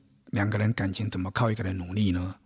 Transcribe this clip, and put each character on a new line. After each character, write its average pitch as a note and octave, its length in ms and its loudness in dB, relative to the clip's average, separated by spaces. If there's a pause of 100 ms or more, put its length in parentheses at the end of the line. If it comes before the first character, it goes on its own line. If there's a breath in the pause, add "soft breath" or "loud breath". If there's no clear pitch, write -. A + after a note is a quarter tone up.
(300)
两 G#2 180 2
个 G#2+ 100 2
人 A2 140 4
感 G2 200 -2
情 G#2 160 -4
怎 F#2 120 -4
么 F#2 100 -4
靠 A#2 200 2
一 A2 40 0
个 G#2 80 -4
人 F#2 140 -2
努 F2+ 180 -6
力 G#2+ 160 4
呢？ F2+ 240 -2 (120)